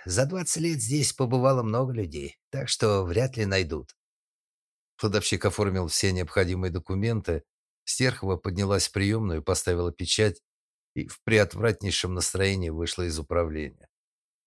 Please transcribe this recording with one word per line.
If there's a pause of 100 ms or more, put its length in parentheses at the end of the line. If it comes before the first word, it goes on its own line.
за
двадцать
лет
здесь
побывало
много
людей, (120)
так
что
вряд
ли
найдут». (1000)
Кладовщик
оформил
все
необходимые
документы, (400)
Стерхова
поднялась
в
приёмную,
поставила
печать (540)
и
в
приотвратнейшем
настроении
вышла
из
управления. (580)